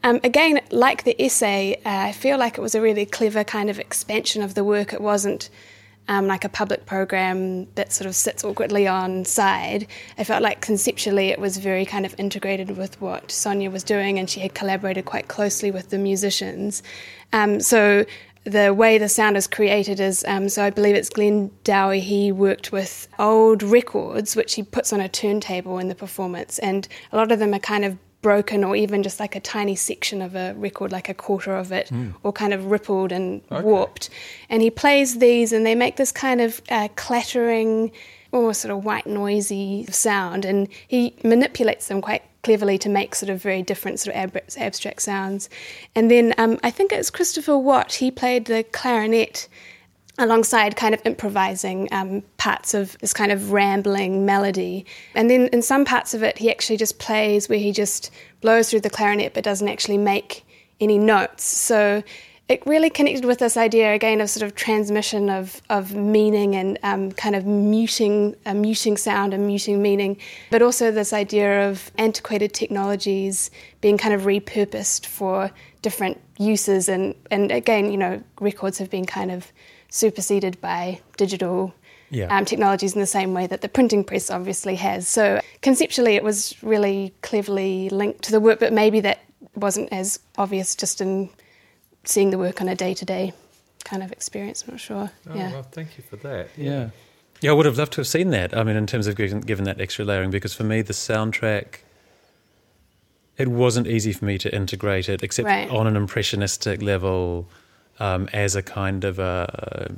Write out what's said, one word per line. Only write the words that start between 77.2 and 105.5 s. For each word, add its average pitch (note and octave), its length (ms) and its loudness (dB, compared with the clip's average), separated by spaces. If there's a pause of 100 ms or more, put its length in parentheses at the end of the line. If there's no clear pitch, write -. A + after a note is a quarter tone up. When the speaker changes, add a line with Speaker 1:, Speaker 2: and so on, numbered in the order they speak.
Speaker 1:
and G3+ 220 2
again, A3 380 2
you G3+ 80 -2
know, F#3+ 240 -2 (180)
records G3+ 380 -4
have F#3+ 120 -6
been F#3 140 -4
kind F#3+ 260 -6
of F3+ 220 -10 (360)
superseded G3 720 0
by F3 400 -6 (160)
digital, F#3 560 -2 (380)
Speaker 2:
Yeah. A2 160 -4 (100)
Speaker 1:
um, G3 80 2
technologies G3 500 0
in G#3 60 0
the G3 60 0
same F#3+ 280 -2
way F3+ 120 -2
that F#3+ 160 -6
the G3 60 -8
printing A3+ 360 2
press F#3+ 260 -6
obviously F#3 460 -6
has. F#3 320 -4
So G3+ 320 2 (220)
conceptually, B3+ 540 4
it G3 80 2
was G#3 380 -4
really G3 500 0 (100)
cleverly G3 640 -2
linked G3+ 360 -4
to G#3+ 80 2
the G#3+ 80 8
work, A3 200 6
but A3+ 120 4
maybe G#3+ 280 6
that G3 200 0 (340)
wasn't G3+ 380 -2
as F#3+ 280 -6 (180)
obvious F#3+ 380 -2
just - 240 -6
in F#3+ 300 -2 (760)
seeing G3 260 2
the F#3+ 80 -2
work F3+ 220 -2
on F#3 80 -2
a F#3 60 -2
day-to-day F#3 580 -4 (520)
kind F#3+ 180 -8
of F#3 100 -12
experience. - 540 -12
I'm - 80 -16
not A#3+ 60 -16
sure. G3+ 300 -8 (200)
Speaker 3:
Oh, D#3+ 40 -12
Speaker 1:
Yeah. F#3 180 -8
Speaker 3:
well, C3+ 100 -10 (100)
thank D#3+ 240 -14
you C3 120 -20
for - 80 -18
that. A2 400 -10
Speaker 2:
Yeah. C#3 340 -4 (500)
Yeah, D3 100 2
I D3+ 40 8
would D3+ 120 6
have B2 120 2
loved D3 160 -2
to D#3 60 -4
have B2+ 60 -4
seen F3+ 240 0
that, F#2+ 260 0
I A2+ 80 2
mean, G#2+ 120 2
in G#2+ 100 0
terms G#2+ 200 -2
of G#2 100 -2
given, G#2 240 -2
given G2 240 -4
that G2 160 -4
extra G2+ 240 -6
layering, F#2+ 260 0
because F#2+ 240 -4
for - 100 -8
me, A2 180 0
the G2+ 100 -6
soundtrack, A2 840 -4 (1600)
it C3 100 0
wasn't A#2+ 380 2
easy A2 260 -2
for - 120 -6
me G2+ 140 -2
to - 160 -4
integrate G2 540 -2
it, G2 140 -2
except A2 240 -4
Speaker 1:
Right. G2+ 240 -2